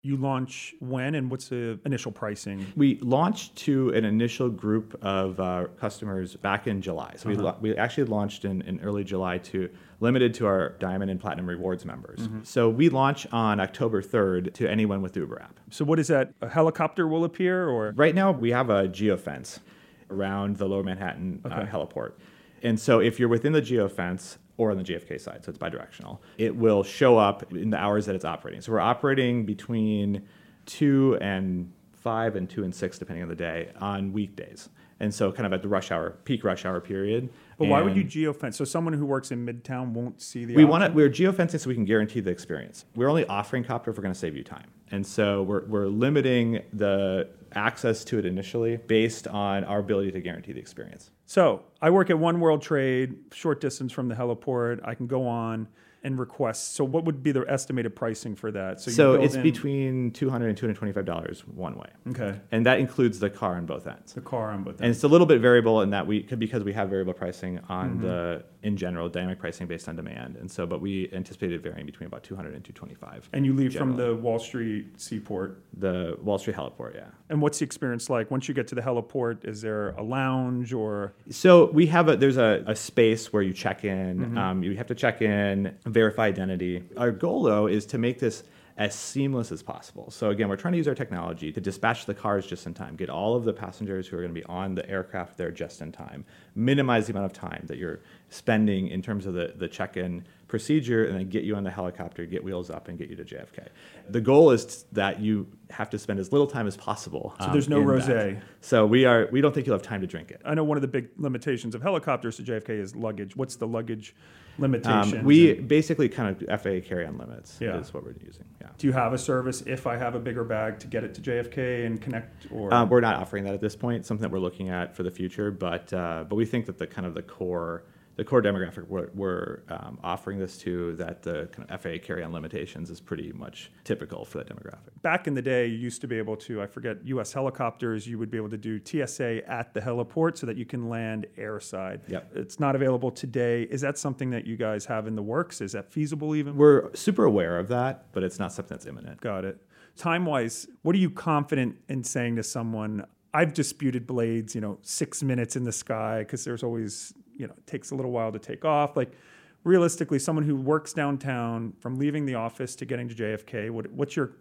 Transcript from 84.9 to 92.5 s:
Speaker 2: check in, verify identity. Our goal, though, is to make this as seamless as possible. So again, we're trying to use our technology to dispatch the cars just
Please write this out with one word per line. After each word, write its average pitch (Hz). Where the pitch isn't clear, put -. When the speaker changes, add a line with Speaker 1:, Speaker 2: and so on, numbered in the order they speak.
Speaker 2:
check 117
in, 101
verify 110
identity. 90
Our 120
goal, 175
though, 107
is 104
to 127
make 120
this 117
as 104
seamless 135
as -
possible. -
So 107
again, 101
we're 98
trying 175
to 175
use 151
our 131
technology 85
to 107
dispatch 107
the 101
cars 101
just -